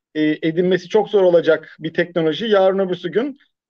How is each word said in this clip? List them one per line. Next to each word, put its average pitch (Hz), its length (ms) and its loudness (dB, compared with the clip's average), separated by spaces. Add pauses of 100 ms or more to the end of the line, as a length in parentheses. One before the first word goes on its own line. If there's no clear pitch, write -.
(140)
e, 156 80 -2 (260)
edinmesi 180 400 -2
çok 208 200 0
zor 202 140 2
olacak 160 580 2
bir 156 140 -8
teknoloji, 170 520 -2
yarın 190 320 2
öbürsü 180 340 -6
gün, 262 260 -4 (320)